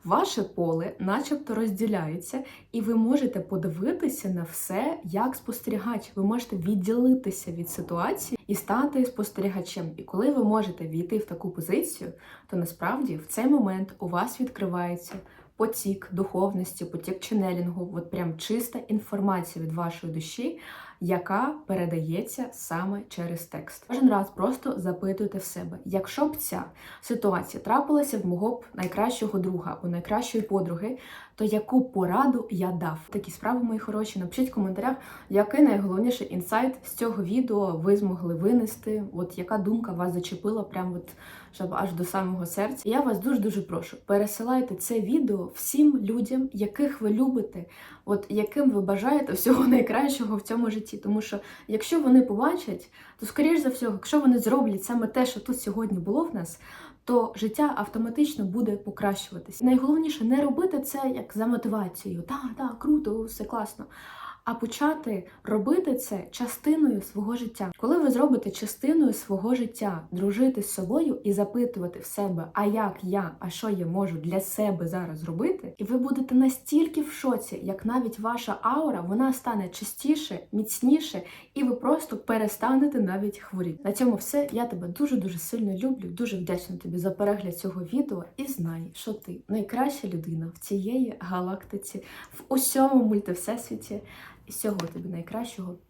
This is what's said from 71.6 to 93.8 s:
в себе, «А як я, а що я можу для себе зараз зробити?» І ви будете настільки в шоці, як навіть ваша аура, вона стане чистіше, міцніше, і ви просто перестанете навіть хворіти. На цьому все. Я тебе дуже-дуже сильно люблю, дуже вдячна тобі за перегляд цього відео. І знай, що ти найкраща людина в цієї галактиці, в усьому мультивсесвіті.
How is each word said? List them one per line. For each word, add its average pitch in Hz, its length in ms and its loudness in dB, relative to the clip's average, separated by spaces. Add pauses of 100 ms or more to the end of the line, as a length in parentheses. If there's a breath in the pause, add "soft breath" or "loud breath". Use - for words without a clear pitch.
в - 60 -14
себе, 185 480 -4
«А 208 120 2
як 208 360 0
я, 190 380 -2
а 185 100 -6
що 220 200 -6
я 185 160 -2
можу 170 320 0
для 175 220 -2
себе 190 480 -2
зараз 165 320 -6
зробити?» 170 580 -2
І 214 60 -6
ви 233 140 0
будете 262 380 0
настільки 294 640 4
в - 100 -2
шоці, - 520 -2
як 190 220 -4
навіть 233 340 0
ваша 226 420 -2
аура, 247 400 2
вона 233 320 2
стане 214 360 -2
чистіше, 277 720 -2 (120)
міцніше, 247 720 2 (320 loud breath)
і 277 100 0
ви 247 120 2
просто 269 420 0
перестанете 240 840 2
навіть 196 360 0
хворіти. 175 460 -6
На 196 80 0
цьому 233 240 4
все. 285 360 0
Я 233 140 0
тебе 175 220 -6
дуже-дуже 190 500 0
сильно 202 400 -2
люблю, 226 300 -2
дуже 196 300 -4
вдячна 180 400 -4
тобі 175 200 -6
за 185 140 0
перегляд 190 460 -2
цього 185 240 -6
відео. 180 420 -2 (140)
І 269 80 -6
знай, 165 360 -6 (120)
що - 200 -8
ти 180 240 -12 (100)
найкраща 247 600 -2
людина 165 480 -6
в - 40 -20
цієї 220 600 -2
галактиці, 185 840 -6 (300 loud breath)
в - 160 -16
усьому 269 560 6
мультивсесвіті. 214 960 -2 (460 loud breath)